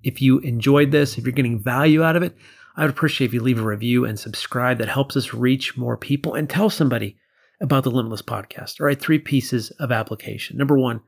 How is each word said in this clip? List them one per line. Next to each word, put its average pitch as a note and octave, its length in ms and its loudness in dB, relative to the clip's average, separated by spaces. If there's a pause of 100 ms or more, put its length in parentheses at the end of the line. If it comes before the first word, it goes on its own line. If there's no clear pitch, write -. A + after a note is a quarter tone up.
If - 180 -6
you C3+ 200 6
enjoyed C#3 500 2
this, C#3+ 260 2
if A#2+ 80 -8
you're B2+ 80 -4
getting A#2+ 300 0
value D3 400 4
out D#3+ 140 2
of F3 80 2
it, E3+ 120 -8 (400)
I D#3 60 -2
would D3+ 80 2
appreciate C#3 380 0
if A2 60 -4
you A#2+ 60 0
leave A#2+ 180 2
a A2 60 -2
review A#2 400 2
and A2 140 -4
subscribe. B2 600 -4
That G#2+ 100 -4
helps C#3 280 -2
us - 180 -2
reach B2+ 420 0
more A#2+ 200 -4
people, - 380 -4
and D3+ 140 -4
tell G3+ 220 2
somebody A#2+ 480 0 (420)
about C3+ 240 2
the B2+ 60 0
Limitless A2+ 320 -2
Podcast. - 580 -12
All D3 60 0
right, C#3 140 2
three D#3 180 2
pieces B2+ 540 -2
of B2 200 -6
application. A2 640 -6
Number C#3 220 4
one, A#2 280 0